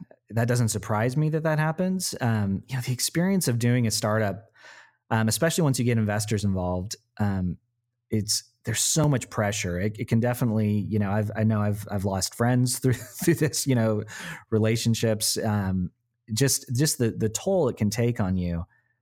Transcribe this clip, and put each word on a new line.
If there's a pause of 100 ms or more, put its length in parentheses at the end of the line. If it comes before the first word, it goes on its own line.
(320)
that
doesn't
surprise
me
that
that
happens.
Um,
you
know,
the
experience
of
doing
a
startup, (640)
um,
especially
once
you
get
investors
involved, (240)
um, (520)
it's, (200)
there's
so
much
pressure.
It,
it
can
definitely, (180)
you
know,
I've,
I
know
I've,
I've
lost
friends
<laughs>
through,
through
this,
you
know, (460)
relationships,
um, (420)
just,
just
the,
the
toll
it
can
take
on
you, (360)